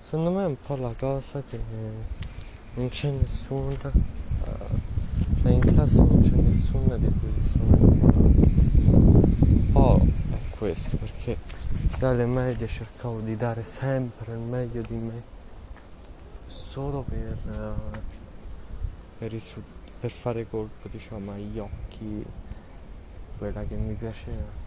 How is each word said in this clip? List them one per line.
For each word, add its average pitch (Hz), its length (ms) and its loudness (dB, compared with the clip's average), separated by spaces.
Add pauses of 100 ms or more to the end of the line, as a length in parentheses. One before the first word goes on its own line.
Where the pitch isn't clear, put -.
(120)
Secondo 170 260 -2
me 202 60 -2
è - 20 -2
un 143 140 -4
po' 143 160 -8
la 123 180 -6
cosa 135 540 -6
che 120 100 -12 (1160)
non 123 160 -4
c'è - 180 -4
nessuno, 135 640 -4
eh, 139 200 -6 (1500)
cioè - 120 2
in - 80 4
classe - 420 6
non - 180 8
c'è - 160 6
nessuno - 640 2
di - 80 0
cui - 340 0
si - 80 2
sono - 260 6
innamorato. - 440 8
Un - 1500 6
po' 135 340 6 (260)
è - 260 -6
questo, - 400 -4
perché 107 400 -8 (600)
dalle 123 280 0
medie 123 400 -2
cercavo 113 540 -10
di 110 160 -6
dare 113 260 -6
sempre 123 720 -6
il 113 60 -10
meglio 120 420 -8
di 113 140 -10
me, 113 260 -10 (1200)
solo 139 640 -10
per, 113 300 -8 (120)
eh, 107 200 -8 (1500)
per 113 140 -8
risu-, - 320 -12 (360)
per 120 120 -6
fare 117 360 -8
colpo, 107 440 -10
diciamo, 104 420 -12
agli 107 260 -10
occhi 107 640 -12 (1160)
quella 104 260 -8
che 117 120 -10
mi 107 180 -6
piaceva - 720 -10